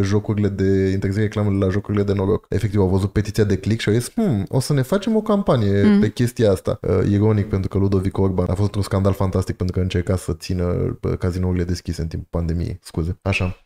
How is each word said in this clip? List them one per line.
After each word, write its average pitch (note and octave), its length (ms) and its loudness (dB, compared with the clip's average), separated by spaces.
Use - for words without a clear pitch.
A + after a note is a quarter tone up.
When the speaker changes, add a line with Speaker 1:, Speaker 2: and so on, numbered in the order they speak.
Speaker 1:
jocurile G#2 440 0
de, F#2+ 460 2
interzic G2 280 -2
reclamele G2+ 440 0
la F#2+ 60 2
jocurile G2+ 320 -2
de G2+ 100 0
noroc. G2 360 0
Efectiv, G2+ 300 0
au F#2 80 4
văzut F#2+ 240 0
petiția G#2 320 0
de G2 140 2
click A2 240 -2
și - 80 0
au G#2 60 4
zis, A#2+ 180 -2
"Hmm, C3+ 360 0
o C#3 100 0
să C#3 140 -2
ne C3+ 80 2
facem G3+ 340 0
o G#3+ 60 2
campanie C#3 600 2
Speaker 2:
Mhm. G3+ 160 6
Speaker 1:
pe - 120 2
chestia A#2 400 2
asta." - 300 -2
Uh, F#2 280 2
ironic, G#2 400 2
pentru F#2+ 200 -2
că - 80 -2
Ludovic F#2+ 400 0
Orban F#2 320 0
a F#2 40 0
fost G2+ 220 -2
un G#2 60 -2
scandal G2 320 0
fantastic F#2+ 420 -2
pentru F2+ 200 -4
că F#2 60 0
încerca F2+ 340 0
să E2+ 180 -4
țină, F2+ 680 -2
uh, E2+ 160 -2
cazinourile F2+ 460 -2
deschise F2 380 -4
în D#2+ 60 -4
timpul E2 220 -8
pandemiei. E2+ 520 -4
Scuze. F2 400 -6
Așa. F#2+ 440 -2